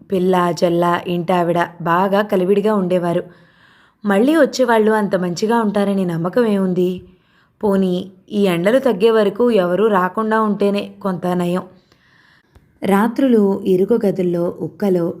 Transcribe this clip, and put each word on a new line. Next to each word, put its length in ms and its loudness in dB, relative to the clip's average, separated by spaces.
పిల్ల, 400 2
జల్ల, 560 0
ఇంటావిడ 560 0
బాగా 400 0
కలివిడిగా 540 0
ఉండేవారు. 480 -2
మళ్ళీ 300 2
వచ్చేవాళ్ళు 560 2
అంత 240 -2
మంచిగా 460 -2
ఉంటారని 440 -2
నమ్మకం 400 -2
ఏముంది? 580 0
పోనీ 480 0
ఈ 100 -2
ఎండలు 380 2
తగ్గే 300 2
వరకు 420 2
ఎవరూ 360 2
రాకుండా 540 0
ఉంటేనే 500 -2
కొంత 260 -4
నయం. 340 -2
రాత్రులు 800 2
ఇరుకు 440 2
గదుల్లో 560 -2
ఉక్కలో 600 -2